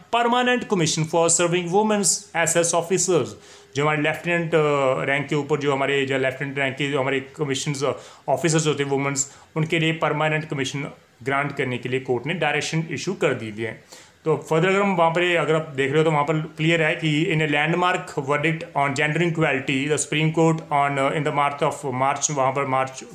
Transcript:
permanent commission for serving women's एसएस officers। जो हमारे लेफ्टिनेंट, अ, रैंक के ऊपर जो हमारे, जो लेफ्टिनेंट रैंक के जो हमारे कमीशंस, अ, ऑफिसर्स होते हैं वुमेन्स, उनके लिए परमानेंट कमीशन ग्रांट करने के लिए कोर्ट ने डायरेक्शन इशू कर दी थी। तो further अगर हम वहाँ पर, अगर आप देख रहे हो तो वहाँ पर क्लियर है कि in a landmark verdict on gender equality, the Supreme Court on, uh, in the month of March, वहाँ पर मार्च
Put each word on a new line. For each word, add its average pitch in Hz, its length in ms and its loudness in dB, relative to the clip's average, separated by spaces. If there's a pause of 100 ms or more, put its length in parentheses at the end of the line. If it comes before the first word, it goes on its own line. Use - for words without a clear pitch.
(160)
permanent 247 560 2
commission 160 420 0
for 165 260 4
serving 170 360 0
women's 208 600 0
एसएस 165 380 2
officers। 170 520 2 (500)
जो 143 60 0
हमारे 151 200 0
लेफ्टिनेंट, 165 520 -2
अ, 160 40 6 (460)
रैंक 139 240 0
के 156 60 -2
ऊपर 147 240 0
जो 143 140 0
हमारे, 139 340 0
जो 135 120 0
लेफ्टिनेंट 131 400 -4
रैंक 135 180 -2
के 143 140 -2
जो 143 100 0
हमारे 135 200 0
कमीशंस, 139 640 -4
अ, 127 80 0 (360)
ऑफिसर्स 156 380 2
होते 143 160 0
हैं 139 80 -4
वुमेन्स, 139 420 -2 (240)
उनके 160 220 0
लिए 160 140 2
परमानेंट 156 560 -2
कमीशन 139 400 -6 (340)
ग्रांट 139 340 -2
करने 127 220 -2
के 131 100 -8
लिए 131 120 -2
कोर्ट 127 260 -2
ने 170 80 -2
डायरेक्शन 151 560 -2
इशू 170 240 -6
कर 156 200 0
दी 110 180 -8
थी। 113 140 -6 (580)
तो 156 280 0
further 165 160 4
अगर 196 120 4
हम 196 160 2
वहाँ 165 140 4
पर, 175 260 2
अगर 151 180 2
आप 156 220 -2
देख 135 140 0
रहे 151 80 2
हो 156 60 6
तो 165 60 2
वहाँ 147 140 2
पर 156 100 0
क्लियर 160 480 0
है 160 140 0
कि 156 380 0
in 156 80 2
a 151 100 0
landmark 170 800 0
verdict 160 320 0 (160)
on 143 220 0
gender 151 220 0
equality, 147 680 0
the 147 100 0
Supreme 156 400 0
Court 160 200 4 (140)
on, 143 260 2
uh, 139 180 0
in 143 80 -2
the 147 140 -2
month 143 240 0
of 135 400 -2
March, 139 280 0
वहाँ 135 220 2
पर 139 140 -2
मार्च 131 380 -2 (100)